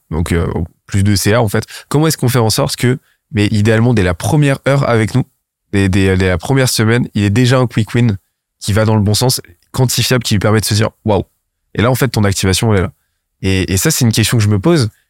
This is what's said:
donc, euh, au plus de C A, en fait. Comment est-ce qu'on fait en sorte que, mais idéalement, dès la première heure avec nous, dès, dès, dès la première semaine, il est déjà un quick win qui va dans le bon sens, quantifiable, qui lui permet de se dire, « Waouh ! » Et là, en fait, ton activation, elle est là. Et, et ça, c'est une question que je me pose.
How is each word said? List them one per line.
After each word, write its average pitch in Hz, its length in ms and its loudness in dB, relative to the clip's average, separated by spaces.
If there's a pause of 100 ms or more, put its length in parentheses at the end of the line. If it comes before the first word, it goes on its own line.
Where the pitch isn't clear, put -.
(100)
donc, 82 220 -4
euh, 87 160 0
au 82 180 -6 (200)
plus 98 160 -2
de 101 140 2
C 101 160 0
A, 120 80 2
en 110 80 0
fait. 107 160 -4 (240)
Comment 151 200 0
est-ce 156 100 -4
qu'on 127 100 0
fait 123 100 0
en 110 120 2
sorte 139 260 -2
que, 127 220 0 (340)
mais 104 140 0
idéalement, 110 480 2
dès 104 80 2
la 90 100 0
première 139 460 0 (100)
heure 139 200 2
avec 110 260 0
nous, 127 100 0 (480)
dès, 98 160 2
dès, 95 280 2
dès 95 120 2
la 90 80 0
première 135 320 0
semaine, 113 460 0
il 104 100 0
est 104 60 2
déjà 123 280 2
un 127 80 2
quick - 280 -4
win 120 240 2 (420)
qui 104 140 -4
va 110 100 2
dans 110 100 2
le 107 60 2
bon 104 140 2
sens, 127 260 0 (320)
quantifiable, 127 500 0
qui - 120 -2
lui 101 40 2
permet 107 220 2
de - 60 -4
se 107 80 -2
dire, « 107 160 0 (160)
Waouh ! » 98 180 0 (500)
Et 92 80 -2
là, 120 80 2
en 131 40 0
fait, 127 140 0
ton 110 160 0
activation, 98 480 0
elle 98 80 2
est - 20 0
là. 90 100 -4 (500)
Et, 95 300 -2
et 98 60 0
ça, 160 120 0
c'est 143 140 -2
une 113 80 2
question 113 260 0
que 104 60 2
je 104 40 0
me 104 100 0
pose. 139 320 0 (200)